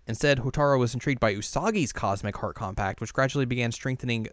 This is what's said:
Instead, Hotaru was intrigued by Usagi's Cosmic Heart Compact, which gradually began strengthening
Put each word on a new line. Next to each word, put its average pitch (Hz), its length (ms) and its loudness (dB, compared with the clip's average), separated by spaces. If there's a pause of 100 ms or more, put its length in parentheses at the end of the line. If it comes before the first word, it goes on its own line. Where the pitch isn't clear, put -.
Instead, 139 320 4
Hotaru 139 400 2
was 120 120 2
intrigued 127 280 -2
by 110 120 4
Usagi's 165 600 0
Cosmic 101 460 -2
Heart 95 180 -6
Compact, 98 440 -4
which 110 140 -6
gradually 135 300 2
began 120 260 0
strengthening 120 640 -4